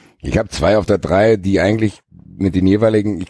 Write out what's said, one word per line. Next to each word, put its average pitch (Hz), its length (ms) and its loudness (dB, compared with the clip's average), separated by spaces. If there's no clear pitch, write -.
Ich - 160 -4
hab 107 140 -2
zwei 92 260 0
auf 95 80 0
der 101 120 0
drei, 104 400 2
die 95 220 -2
eigentlich 104 420 -2
mit - 440 -6
den 92 120 2
jeweiligen, 104 540 0
ich, 90 80 -10